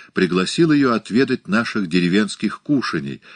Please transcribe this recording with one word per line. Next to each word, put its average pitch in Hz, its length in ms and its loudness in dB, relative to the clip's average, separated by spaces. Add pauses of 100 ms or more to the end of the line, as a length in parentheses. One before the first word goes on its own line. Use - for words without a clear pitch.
(140)
пригласил 170 580 2
ее 139 220 4
отведать 120 540 -2
наших 104 400 -2
деревенских 90 760 0
кушаний, 80 600 -4 (140)